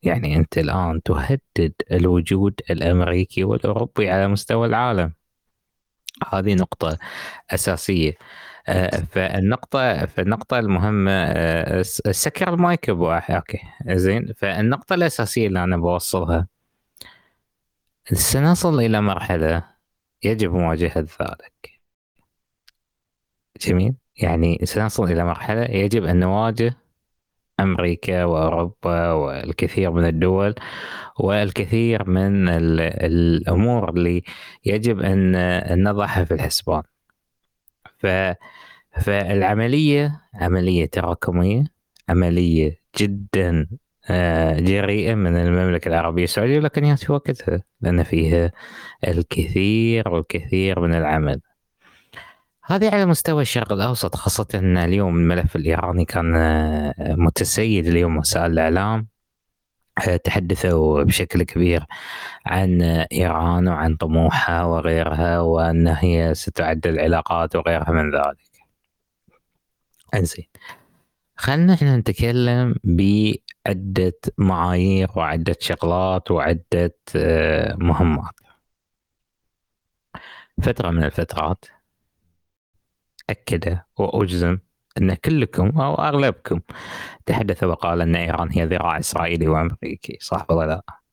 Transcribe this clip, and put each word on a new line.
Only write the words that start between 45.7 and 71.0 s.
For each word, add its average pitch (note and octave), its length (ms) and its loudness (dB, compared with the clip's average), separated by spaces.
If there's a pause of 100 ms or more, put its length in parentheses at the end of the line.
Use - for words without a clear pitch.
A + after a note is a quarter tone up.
العربية E2 340 0
السعودية، A#2+ 360 0
لكن D3 260 0
يأتي D3 260 2
وقتها، C3 520 -2 (180)
لأن F2 220 2
فيها E2 480 2 (560)
الكثير G#2 1000 0
والكثير F2 720 -2
من E2+ 140 2
العمل. D#2 480 0 (1200)
هذه G3 280 0
على G3+ 120 4
مستوى D#3+ 360 2
الشرق A2+ 300 -2
الأوسط، G#2 440 -2
خاصة - 400 -2
أن F#2 220 2
اليوم F2 400 2
الملف E2+ 380 2
الإيراني E2+ 500 0
كان، E2 300 0
آه، D#2 640 0
متسيد E2+ 880 0
اليوم E2+ 300 2
وسائل E2+ 340 0
الإعلام. F#2+ 560 0 (1000)
آه، F2 100 0
تحدثوا E2 840 0
بشكل - 400 0
كبير E2+ 420 0 (600)
عن F2+ 360 2 (300)
إيران F2 560 2
وعن D#2+ 280 0
طموحها E2 680 2
وغيرها، E2 760 0
وأن E2 480 2
هي E2 460 2
ستعدل D#2+ 560 -4
العلاقات E2 640 0
وغيرها E2 360 0
من D2+ 240 0
ذلك. C#2+ 320 -2 (1700)
انزين. - 320 -4 (880)